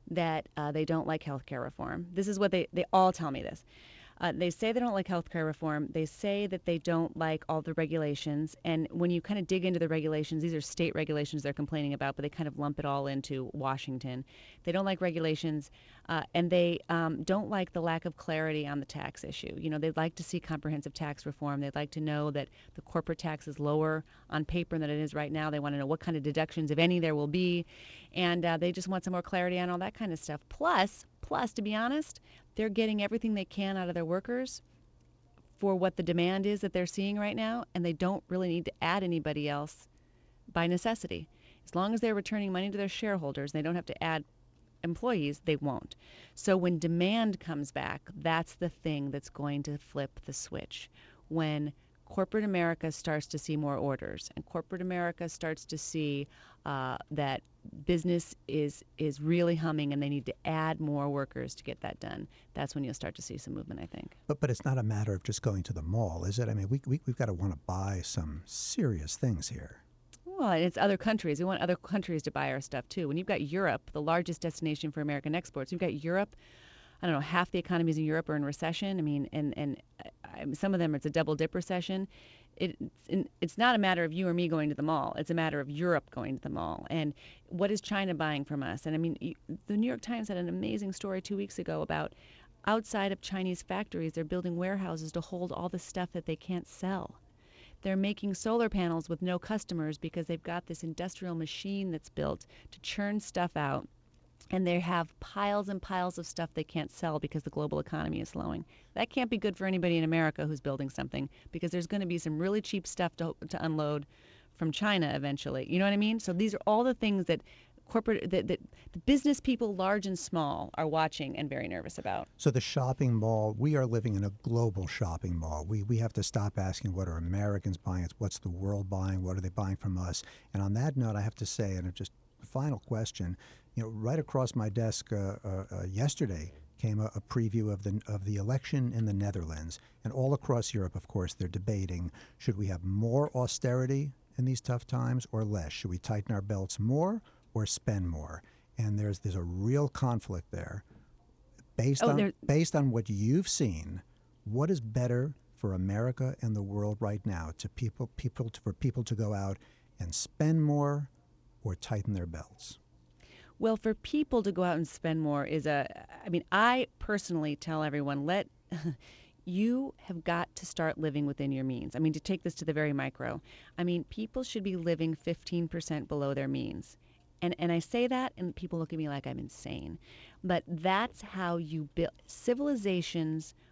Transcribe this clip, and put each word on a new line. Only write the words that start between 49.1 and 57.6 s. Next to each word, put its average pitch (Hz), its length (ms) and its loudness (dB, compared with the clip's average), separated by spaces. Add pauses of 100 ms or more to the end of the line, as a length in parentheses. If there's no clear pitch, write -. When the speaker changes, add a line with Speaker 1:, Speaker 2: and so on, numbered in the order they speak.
Speaker 1:
that's 139 180 -6
going 143 340 -2
to 147 140 -4
flip - 480 -6
the 143 60 -8
switch. - 580 -10 (380)
When 151 460 0 (320)
corporate 208 400 0
America 170 440 2
starts 151 380 -2
to 151 120 -6
see 151 180 -2
more 143 180 0
orders, - 600 -4
and - 80 -8
corporate 175 360 -6
America 175 460 -2
starts 160 380 -6
to 160 120 -6
see, 147 500 -2 (380)
uh, 131 320 -2 (140)
that 143 300 0 (460)